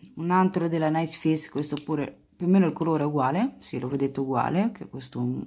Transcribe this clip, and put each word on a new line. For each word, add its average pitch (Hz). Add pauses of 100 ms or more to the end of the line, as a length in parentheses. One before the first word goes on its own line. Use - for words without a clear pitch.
(160)
un 170
altro 185
della 160
Nice 160
Face, 160
questo 147
pure 147 (220)
più 175
o 185
meno 190
il 147
colore 156
è -
uguale, 151
sì, -
lo 123
vedete 139
uguale, 135
che -
questo 131
è -
un 127